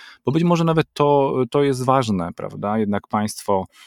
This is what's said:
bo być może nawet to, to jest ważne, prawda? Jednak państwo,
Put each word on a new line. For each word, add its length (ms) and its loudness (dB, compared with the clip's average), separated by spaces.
bo 80 0
być 120 0
może 200 2
nawet 280 0
to, 420 2
to 120 0
jest 220 0
ważne, 520 0
prawda? 420 -6
Jednak 300 -2
państwo, 580 -2